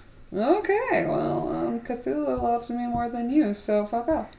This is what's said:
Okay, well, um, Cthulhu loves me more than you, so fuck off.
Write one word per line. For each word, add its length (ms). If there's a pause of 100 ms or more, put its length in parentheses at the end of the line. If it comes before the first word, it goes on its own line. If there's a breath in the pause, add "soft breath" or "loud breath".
(320)
Okay, 760
well, 480
um, 260
Cthulhu 640
loves 280
me 160
more 220
than 220
you, 240
so 320
fuck 220
off. 300